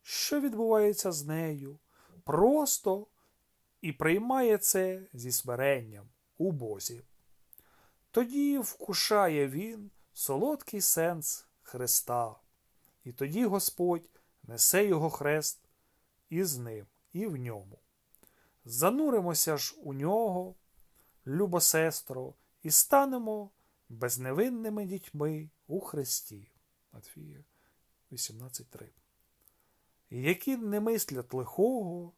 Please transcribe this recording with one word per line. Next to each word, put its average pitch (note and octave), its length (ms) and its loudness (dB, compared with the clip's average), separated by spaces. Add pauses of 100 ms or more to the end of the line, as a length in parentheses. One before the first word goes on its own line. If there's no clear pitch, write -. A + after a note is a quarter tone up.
що - 380 -2
відбувається A3 720 4
з D3 140 -4
нею, D3+ 540 -6 (440)
просто G#3 840 4 (720)
і E3 100 -4
приймає A3 640 4
це F#3 440 2 (120)
зі B2 180 -8
смиренням A#2+ 800 -2 (280)
у F3+ 140 2
Бозі. A#2 500 -6 (1080)
Тоді C#4 480 2
вкушає F#3 880 2
він G3+ 440 -8 (220)
солодкий G#3 680 -2
сенс E3 680 0 (140)
Христа, A#2+ 760 -2 (680)
і B2 80 -14
тоді D#3 340 -2
Господь F3+ 640 0 (340)
несе F3+ 420 4
його D#3+ 240 4
хрест D3+ 500 0 (720)
із D#3+ 280 0
ним A2+ 280 -10 (280)
і G3+ 140 -4
в E3 80 -4
ньому. A2 440 -10 (840)
Зануримося F3 920 2
ж - 260 -6
у C#3+ 100 -8
нього, F#3 600 0 (720)
любо F3 340 2
сестро, C#3 720 0 (300)
і D#3 80 -4
станемо A#3+ 800 2 (400)
безневинними E3 960 -2
дітьми D#3 640 -6 (180)
у F#3 120 -6
Христі. B2 720 -6 (400)
Матфія C#3+ 520 -20 (680)
вісімнадцять B2 580 -12
три. - 200 -18 (1200)
Які F3+ 480 -2
не G#3 220 -2
мислять G3+ 540 -2
лихого F3 840 -2